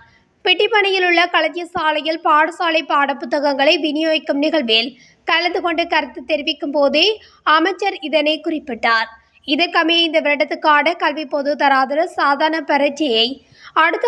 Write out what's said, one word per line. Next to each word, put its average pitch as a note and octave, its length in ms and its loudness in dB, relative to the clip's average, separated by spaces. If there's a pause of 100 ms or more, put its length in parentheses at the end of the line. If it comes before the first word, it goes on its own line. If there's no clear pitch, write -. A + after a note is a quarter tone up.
(440)
பிட்டிப்பணியில் G4 600 2
உள்ள E4+ 200 2
களஞ்சிய E4+ 400 -2
சாலையில் D#4+ 580 -4
பாடசாலை E4 600 2
பாடப்புத்தகங்களை C#4+ 920 0
விநியோகிக்கும் D4+ 640 -2
நிகழ்வில் B3 480 0 (380)
கலந்து F4 340 0
கொண்டு E4+ 240 -2
கருத்து D#4 380 -4
தெரிவிக்கும் D4 520 -4
போதே D4 300 2 (400)
அமைச்சர் F#4 540 2
இதனை D4+ 360 0
குறிப்பிட்டார். A#3 720 -2 (400)
இதற்கமைய E4+ 580 0
இந்த D#4 140 0
வருடத்துக்கான D4 640 2 (100)
கல்வி D#4 300 -2
பொது C#4+ 300 -4
தராதர C4+ 440 2 (100)
சாதாரண D#4 540 0
பரீட்சையை C#4+ 640 0 (480)
அடுத்த F4 340 2